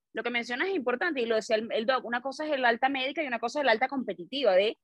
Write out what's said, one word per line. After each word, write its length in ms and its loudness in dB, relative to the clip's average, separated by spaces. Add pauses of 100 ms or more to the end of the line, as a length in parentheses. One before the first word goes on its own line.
(140)
lo 100 -6
que 60 -2
mencionas 400 -2
es 60 0
importante 440 -2
y 60 0
lo 100 2
decía 220 0
el, 160 -2
el 120 0
Doc, 200 0
una 160 -4
cosa 240 -6
es 80 0
el 100 0
alta 240 4
médica 340 -2
y 60 -2
una 120 -4
cosa 200 -4
es 40 0
el 60 4
alta 200 2
competitiva 640 -2
de, 300 4